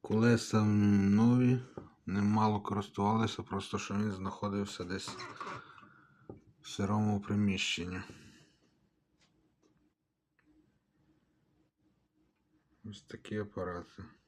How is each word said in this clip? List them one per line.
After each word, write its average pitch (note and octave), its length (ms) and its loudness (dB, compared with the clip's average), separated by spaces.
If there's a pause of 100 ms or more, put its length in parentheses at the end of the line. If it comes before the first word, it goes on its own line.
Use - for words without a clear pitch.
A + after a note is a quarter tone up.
Колеса A2+ 600 4
нові, G#2+ 960 6 (460)
ним G2+ 200 0
мало G#2+ 360 2
користувалися, G2+ 840 -2
просто G2 360 -6
що - 140 -8
він G#2 180 -2
знаходився G2 720 -6
десь F#2 340 -8 (1400)
в - 80 -18
сирому G#2 520 0
приміщенні. F#2+ 800 -2 (4000)
Ось G#2 160 -12
такі - 360 -10
апарати. F2+ 680 -8 (240)